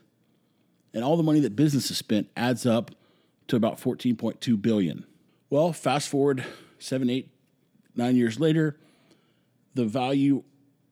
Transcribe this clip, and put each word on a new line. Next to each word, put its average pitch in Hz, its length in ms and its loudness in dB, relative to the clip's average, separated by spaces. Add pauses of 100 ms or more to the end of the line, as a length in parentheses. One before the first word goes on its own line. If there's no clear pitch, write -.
(920)
and 113 100 -6
all 151 140 2
the 165 60 2
money 156 180 4
that 107 160 0
businesses 143 400 0
spent - 400 -2
adds 120 280 -2
up 113 260 0 (560)
to 127 100 0
about 107 240 0
fourteen 123 340 -2
point 113 240 -6
two 117 160 0
billion. 101 500 0 (440)
Well, 156 240 2
fast 143 340 -2
forward 139 380 0 (340)
seven, 131 300 -2
eight, 123 220 -4 (640)
nine 123 200 0
years 117 240 2
later, 156 380 2 (960)
the 123 100 0
value 131 580 0 (480)